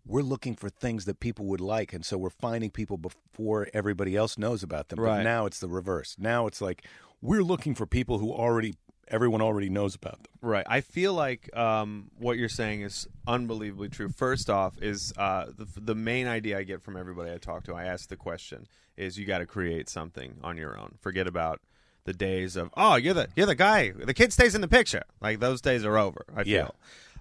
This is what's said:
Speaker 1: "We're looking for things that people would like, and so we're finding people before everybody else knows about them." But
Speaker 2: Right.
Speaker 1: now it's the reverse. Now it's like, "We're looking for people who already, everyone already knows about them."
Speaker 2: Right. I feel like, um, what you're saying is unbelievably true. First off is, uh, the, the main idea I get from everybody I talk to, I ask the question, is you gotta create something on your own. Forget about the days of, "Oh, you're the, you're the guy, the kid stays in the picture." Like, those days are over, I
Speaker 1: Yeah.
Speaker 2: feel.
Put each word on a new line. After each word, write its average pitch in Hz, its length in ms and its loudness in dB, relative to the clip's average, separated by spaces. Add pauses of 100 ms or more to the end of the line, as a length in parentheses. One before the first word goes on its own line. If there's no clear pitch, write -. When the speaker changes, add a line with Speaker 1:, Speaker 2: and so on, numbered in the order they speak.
Speaker 1:
"We're 127 180 0
looking 131 340 -2
for 101 120 -8
things 113 360 -4
that 98 160 -4
people 110 260 -4
would 95 140 0
like, 104 320 -2
and 82 120 -8
so 104 140 -4
we're 92 120 -2
finding 113 400 -2
people 104 260 -4
before 104 760 -4
everybody 98 440 0
else 104 220 0
knows 107 260 0
about 78 240 -4
them." - 100 -10
But 110 40 -2
Speaker 2:
Right. 110 220 2
Speaker 1:
now 113 220 2
it's - 140 -6
the 92 80 -6
reverse. 90 500 -4
Now 113 280 2
it's - 140 -6
like, 92 240 -4 (360)
"We're 196 240 4
looking 165 320 0
for 110 100 -4
people 127 320 2
who 107 140 -2
already, 117 420 2 (320)
everyone 110 340 4
already 107 280 2
knows 98 260 0
about - 300 -12
them." - 80 -20 (100)
Speaker 2:
Right. 107 260 0
I 127 120 2
feel 180 340 0
like, 139 420 -2
um, 110 640 0
what 117 200 0
you're 120 100 0
saying 107 340 -2
is 101 240 -8 (200)
unbelievably 107 640 -2
true. 101 180 -6
First 131 420 0
off 98 320 2
is, 104 340 -4
uh, 95 300 0 (100)
the, 101 240 -14
the 110 140 -2
main 117 320 -2
idea 107 320 -2
I 98 60 -4
get 92 180 -8
from 98 140 -12
everybody 87 340 -8
I 87 80 -8
talk 85 260 -8
to, 87 100 -10
I 87 100 -8
ask 90 240 -6
the 95 80 -10
question, - 500 -10 (300)
is 92 220 -6
you 101 80 -8
gotta 90 200 0
create 85 420 -4
something 78 540 -12
on 85 140 -6
your 73 220 -8
own. 50 220 -16
Forget 92 260 -2
about 82 340 0 (440)
the 95 80 -4
days 92 440 -2
of, 85 200 -2
"Oh, 190 200 8
you're 143 180 4
the, 127 220 2
you're 185 100 6
the 185 80 4
guy, 185 380 6
the 120 220 -4
kid 226 180 6
stays 240 220 8
in 214 80 0
the 175 60 0
picture." 226 360 4 (160)
Like, 107 200 -2
those 123 200 2
days 123 240 2
are 107 140 4
over, 101 260 0 (100)
I 104 80 -2
Speaker 1:
Yeah. 101 220 2
Speaker 2:
feel. 65 100 -8 (460)